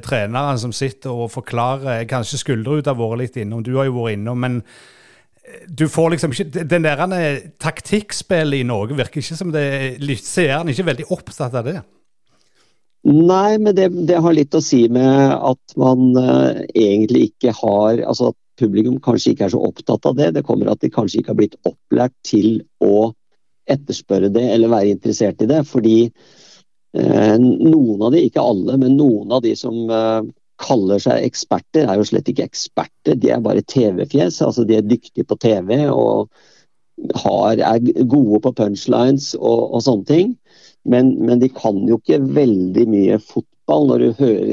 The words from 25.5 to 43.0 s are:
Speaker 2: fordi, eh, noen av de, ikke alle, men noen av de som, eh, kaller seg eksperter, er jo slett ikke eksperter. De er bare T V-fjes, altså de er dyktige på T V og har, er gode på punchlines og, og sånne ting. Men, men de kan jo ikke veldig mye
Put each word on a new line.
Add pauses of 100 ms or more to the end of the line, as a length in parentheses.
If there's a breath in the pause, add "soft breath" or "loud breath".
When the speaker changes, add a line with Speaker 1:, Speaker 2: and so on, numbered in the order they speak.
Speaker 2:
fordi, (800 soft breath)
eh,
noen
av
de,
ikke
alle,
men
noen
av
de
som,
eh, (320)
kaller
seg
eksperter,
er
jo
slett
ikke
eksperter.
De
er
bare
T (160)
V-fjes,
altså
de
er
dyktige
på
T (100)
V
og (880 soft breath)
har,
er (260)
gode
på
punchlines
og,
og
sånne
ting. (500 soft breath)
Men, (100)
men
de
kan
jo
ikke
veldig
mye